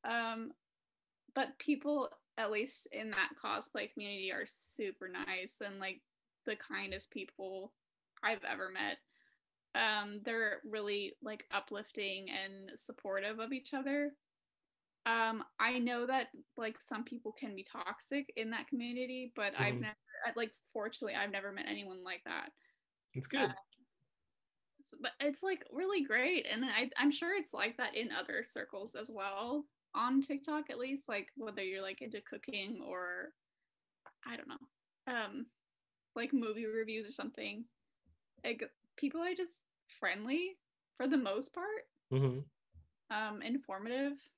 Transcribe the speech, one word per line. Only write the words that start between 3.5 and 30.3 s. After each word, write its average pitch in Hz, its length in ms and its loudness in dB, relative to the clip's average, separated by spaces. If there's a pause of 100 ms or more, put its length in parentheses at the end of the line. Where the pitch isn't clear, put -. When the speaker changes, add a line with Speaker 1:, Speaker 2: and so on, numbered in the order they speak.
Speaker 1:
community, 202 400 -4
are - 140 -2
super - 640 -6
nice 185 520 -4
and, 202 200 -6
like, 190 220 -4 (440)
the 214 100 0
kindest 190 540 -4
people 190 640 -8 (480)
I've 220 220 2
ever 92 260 -2
met. 104 280 0 (760)
Um, 208 500 4
they're 226 400 2
really, 208 580 -2
like, 214 300 -8
uplifting 196 760 -2
and 196 480 -4
supportive 202 600 -2
of 240 120 -2
each 262 220 -4
other. 285 420 2 (880)
Um, 226 380 4 (160)
I 247 180 6
know 240 280 4
that, 262 220 4 (280)
like, 226 240 -2
some 233 240 -4
people 233 280 -6
can 214 220 -6
be 190 80 -6
toxic 214 720 -4
in 226 140 -2
that 226 180 -2
community, 247 680 -2
but 208 180 2
I've 208 240 4
Speaker 2:
Mm-hmm. - 20 0
Speaker 1:
never, 214 160 -2 (300)
uh, 226 80 0
like, 226 180 0 (200)
fortunately, 220 420 -2
I've 202 160 2
never 196 220 -2
met - 160 -4
anyone 196 340 -4
like 180 220 -6
that. 87 260 -4 (640)
Speaker 2:
It's 131 120 -4
good. 262 240 4
Speaker 1:
Uh, - 20 -6 (1300)
s-, - 200 -18
but 233 200 0
it's, 285 220 4
like, 381 300 2
really 359 320 4
great, 269 420 6
and 226 180 2
I, 240 320 4
I'm 285 140 8
sure 339 240 2
it's 349 200 0
like 226 220 2
that 247 200 0
in 226 160 0
other 226 360 0
circles 208 460 -6
as 220 160 -8
well, 220 560 -2 (280)
on 254 260 6
TikTok 302 500 -2